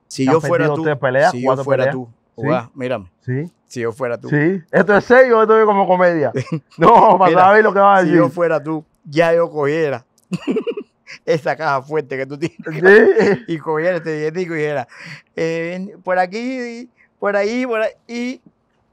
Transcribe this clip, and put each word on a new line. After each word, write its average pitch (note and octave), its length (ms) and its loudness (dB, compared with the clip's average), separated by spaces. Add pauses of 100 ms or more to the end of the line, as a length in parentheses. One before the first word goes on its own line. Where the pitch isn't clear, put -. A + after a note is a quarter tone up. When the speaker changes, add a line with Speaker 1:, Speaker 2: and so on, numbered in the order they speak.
Speaker 1:
Si - 180 -6
Speaker 2:
que C3 60 2
Speaker 1:
yo D#3+ 60 4
Speaker 2:
han D#3+ 40 0
Speaker 1:
fuera D#3+ 240 -2
Speaker 2:
perdido D3 120 -2
Speaker 1:
tú, E3 60 -6
Speaker 2:
tres D3+ 140 -2
peleas, C3+ 340 0
Speaker 1:
si B2 100 -8
yo B2+ 80 -4
Speaker 2:
cuatro C3+ 140 -2
Speaker 1:
fuera C3 200 0
Speaker 2:
peleas. C3 120 -2
Speaker 1:
tú, B2 140 -12 (300)
Speaker 2:
¿Sí? - 80 -6
Speaker 1:
Uga, B2 260 -4
mírame. B2 380 -8 (100)
Speaker 2:
Sí. C#3 300 -8 (160)
Speaker 1:
Si - 140 -10
yo A2+ 100 -4
fuera A#2+ 260 -6
tú. B2 120 -12
Speaker 2:
Sí. D#3+ 320 0 (100)
Esto G3 260 2
es - 80 -2
serio, B3 380 4
esto A3 160 4
es A3 60 4
como G3 220 2
comedia. F3 460 2
Speaker 1:
<laughs> - 440 -8
Speaker 2:
No, F#3+ 420 6
para F3+ 100 4
Speaker 1:
Mira, F3 140 4
Speaker 2:
saber G#3 200 6
lo G#3+ 80 2
que F#3+ 80 0
vas G3 200 4
a - 20 2
Speaker 1:
si F3+ 80 0
Speaker 2:
decir. E3+ 140 4
Speaker 1:
yo E3+ 60 0
fuera E3 320 -2
tú, D#3 220 -8 (220)
ya E3 280 2
yo E3+ 160 2
cogiera D3 540 -2 (260)
<laughs> - 180 -10 (760)
esa D#3+ 300 -2
caja D3 260 -4
fuerte C#3 360 -6
que C3+ 80 -6
tú C#3 120 -14
tienes. E3 280 -8
Speaker 2:
Sí. G3 840 4
Speaker 1:
Y E3 100 -6
cogiera D#3+ 400 -4
este D#3+ 200 -6
billetico E3 380 -6
y D#3+ 40 -4
dijera, D3 280 -4 (480)
eh, E3+ 680 -6
"Por F#3 160 -2
aquí, A#3+ 720 -6 (300)
por G3+ 160 -2
ahí, A3+ 300 -2
por A3+ 160 -4
ahí". A#3+ 600 -8 (520)